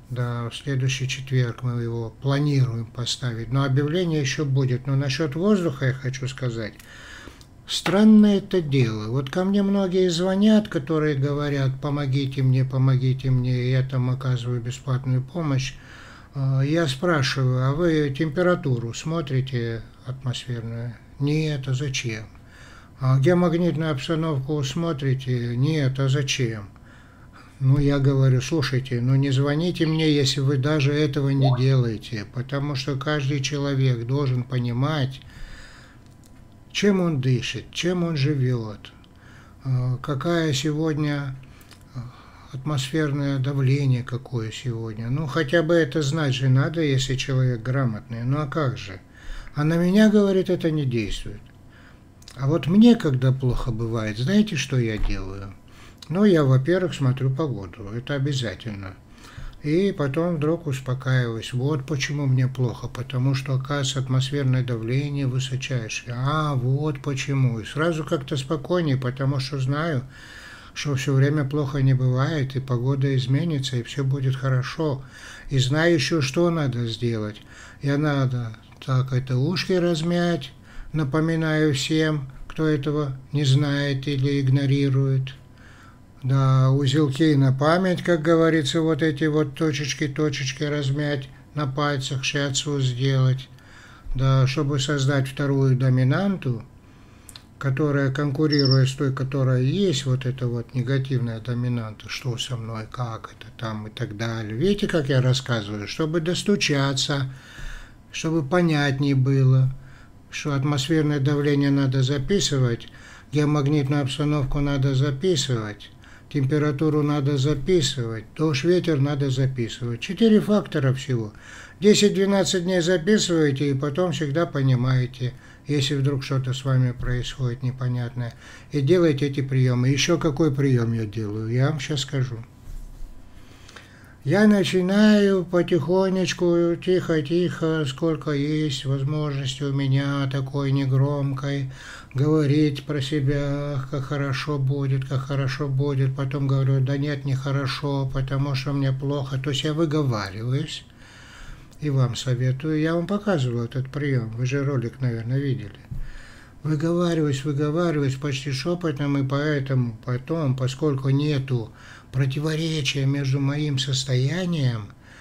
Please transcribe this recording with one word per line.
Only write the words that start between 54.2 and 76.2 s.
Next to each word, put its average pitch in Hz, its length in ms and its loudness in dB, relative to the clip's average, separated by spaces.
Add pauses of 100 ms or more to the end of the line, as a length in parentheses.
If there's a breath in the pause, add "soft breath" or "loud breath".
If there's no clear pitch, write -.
что 131 240 0
я 110 180 0
делаю? 98 560 -2 (540 loud breath)
Ну, 185 160 2
я, 170 180 6
во-первых, 143 520 4
смотрю 131 360 0
погоду, 104 640 -6
это 127 200 -6
обязательно. 113 840 -4 (640 loud breath)
И 185 340 2
потом 160 400 0
вдруг 156 300 -2
успокаиваюсь. 127 840 -2
Вот 131 340 -2
почему 143 400 -2
мне 127 220 2
плохо, 120 400 -4
потому 127 460 -2
что, 135 200 -2
оказывается, 135 460 -2
атмосферное 131 640 0
давление 127 640 -2
высочайшее. 123 920 -4
А, 147 360 0
вот 135 460 0
почему. 131 600 0
И 95 40 -8
сразу 156 400 -2
как-то 151 320 -4
спокойнее, 156 600 -2
потому 131 420 -2
что 135 220 -4
знаю, 143 420 0 (720 loud breath)
что 143 220 -2
всё 135 180 0
время 143 300 4
плохо 143 360 -2
не 135 140 4
бывает, 131 600 0
и 127 40 -2
погода 135 560 0
изменится, 135 600 0
и 117 80 -2
всё - 180 -6
будет 131 320 0
хорошо. 131 720 -2 (460 loud breath)
И 135 100 0
знаю 156 340 4
ещё, 160 260 0